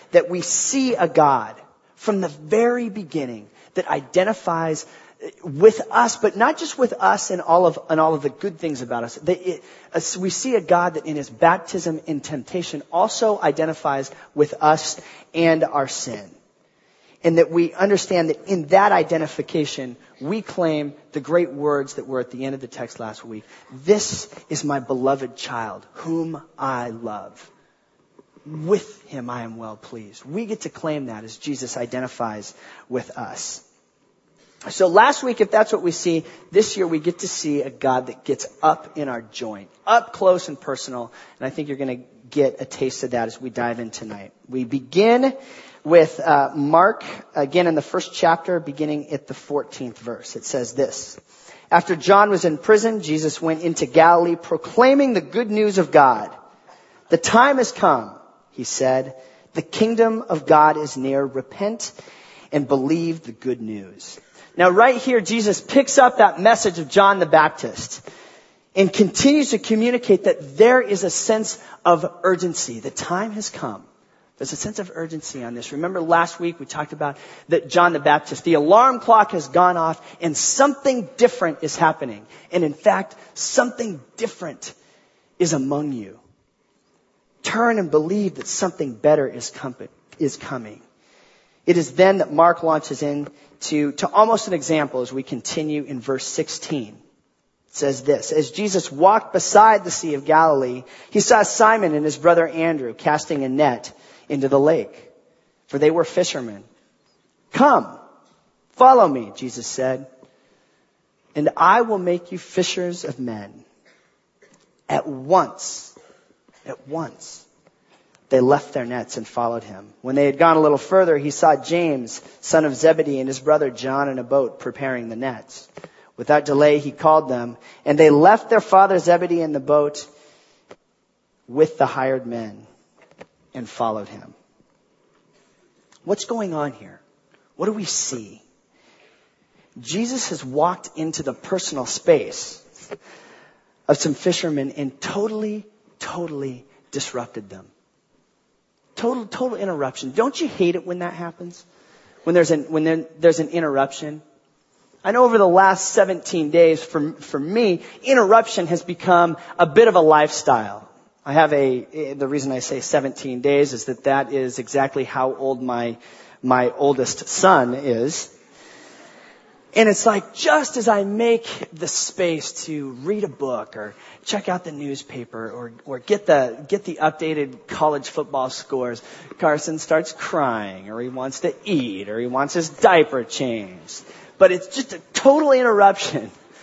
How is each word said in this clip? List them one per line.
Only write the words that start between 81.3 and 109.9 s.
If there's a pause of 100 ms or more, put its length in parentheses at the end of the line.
is
happening. (240)
And
in
fact, (200)
something (160)
different (640)
is
among
you. (1200)
Turn
and
believe
that
something
better
is
com-, (420)
is
coming. (840)
It
is
then
that
Mark
launches
into,
to
almost
an
example
as
we
continue
in
verse
sixteen. (720)
It
says
this,
"As
Jesus
walked
beside
the
Sea
of
Galilee, (240)
he
saw
Simon
and
his
brother
Andrew
casting
a
net (380)
into
the
lake, (560)
for
they
were
fishermen. (920)
'Come, (760)
follow
me,'
Jesus
said, (1300)